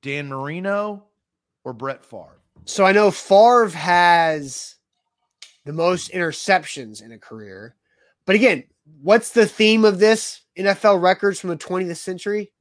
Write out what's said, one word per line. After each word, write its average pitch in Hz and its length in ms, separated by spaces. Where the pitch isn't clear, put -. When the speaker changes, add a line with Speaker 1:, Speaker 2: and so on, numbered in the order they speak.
Speaker 1:
Dan 143 260
Marino, 196 760
or 127 100
Brett 131 320
Favre? 90 300
Speaker 2:
So - 200
I 190 60
know 208 200
Favre 220 580
has 165 1040
the 143 80
most 170 380
interceptions 160 920
in 113 80
a 113 60
career. 107 580
But 190 100
again, 208 300
what's 214 300
the 220 160
theme 220 380
of 196 140
this? 220 420
N 190 120
F 196 180
L 202 140
records 185 400
from 185 100
the 175 60
twentieth 180 420
century. 202 640